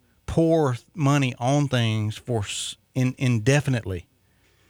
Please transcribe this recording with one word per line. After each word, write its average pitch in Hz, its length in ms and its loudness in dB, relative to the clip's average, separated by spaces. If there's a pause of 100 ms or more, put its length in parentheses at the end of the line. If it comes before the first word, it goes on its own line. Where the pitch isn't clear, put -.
(260)
pour 160 460 2
th-, 120 120 -8 (100)
money 139 440 2
on 139 300 0
things 110 480 0
for 117 240 -4
s-, - 360 -8 (200)
in-, 127 220 0
indefinitely. 123 920 0 (600)